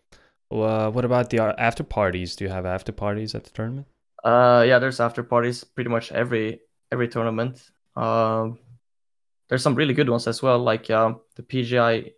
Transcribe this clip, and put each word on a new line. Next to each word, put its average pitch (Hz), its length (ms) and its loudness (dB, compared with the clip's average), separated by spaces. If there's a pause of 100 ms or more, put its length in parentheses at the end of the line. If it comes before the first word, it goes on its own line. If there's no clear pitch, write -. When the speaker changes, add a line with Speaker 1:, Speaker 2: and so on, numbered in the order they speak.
(500)
Speaker 1:
Well, 110 420 0
what 123 140 -2
about 123 240 2
the, 117 100 0
uh, 107 180 0
after 117 260 -2
parties? 92 520 -2
Do - 100 -10
you 92 60 -4
have 92 140 -6
after 92 260 -6
parties 104 440 -6
at 110 100 -10
the - 60 -20
tournament? 123 360 -10 (360)
Speaker 2:
Uh, 123 440 6
yeah, 127 120 6
there's 131 200 -2
after 117 240 -2
parties 120 400 0
pretty 120 260 -8
much 117 220 -2
every, 113 500 -2 (300)
every 123 160 -2
tournament. 117 640 -4 (240)
Um, 113 600 -2 (920)
there's 131 140 0
some 143 120 2
really 139 180 2
good 127 160 2
ones 117 180 -2
as 113 140 -4
well. 127 180 2
Like, 113 300 -2
um, 113 320 2 (140)
the 123 80 -18
P 127 200 -4
G 120 140 0
I 117 400 0